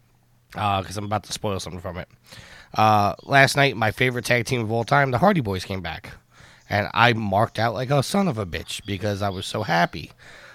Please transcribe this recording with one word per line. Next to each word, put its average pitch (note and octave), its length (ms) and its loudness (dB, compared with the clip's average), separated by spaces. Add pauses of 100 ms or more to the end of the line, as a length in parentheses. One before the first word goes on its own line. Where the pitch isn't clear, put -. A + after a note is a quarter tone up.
(560)
uh, G2+ 260 0
'cause F#2 140 -12
I'm G#2 80 -6
about G#2 200 -2
to - 80 -14
spoil G2 280 -4
something F2 200 -10
from F2 160 -10
it. F2+ 120 -10 (640)
Uh, G#2+ 480 4
last C3+ 340 4
night, C#3 200 2
my G#2+ 160 0
favorite B2 320 -2
tag A#2+ 220 0
team B2+ 140 -2
of A2 120 -4
all A#2 120 0
time, C#3 280 2
the A#2+ 60 2
Hardy F#3 220 4
Boys, G2 240 -2
came F#2+ 180 -8
back. E2 280 -10 (580)
And G#2 260 0
I A#2+ 180 6
marked A2 460 0
out A2+ 160 0
like B2 160 -4
a C#3+ 120 4
son G3 260 0
of A#2 100 -2
a G2+ 80 -2
bitch - 400 -8
because G2+ 360 -2
I G2+ 60 0
was F#2+ 180 -6
so A2 160 -4
happy. E3 500 -2 (420)